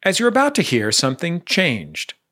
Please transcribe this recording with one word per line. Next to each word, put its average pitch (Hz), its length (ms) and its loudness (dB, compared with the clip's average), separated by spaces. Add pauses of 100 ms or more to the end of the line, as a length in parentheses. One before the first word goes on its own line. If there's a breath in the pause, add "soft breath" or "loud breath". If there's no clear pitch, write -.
as 190 160 2
you're 233 100 4
about 277 280 2
to 202 60 4
hear, 110 300 0
something 170 540 -2
changed 104 680 -2 (200)